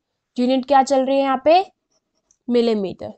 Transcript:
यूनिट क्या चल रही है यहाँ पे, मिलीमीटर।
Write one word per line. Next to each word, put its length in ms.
यूनिट 300
क्या 160
चल 220
रही 120
है 60
यहाँ 220
पे, 200
मिलीमीटर। 680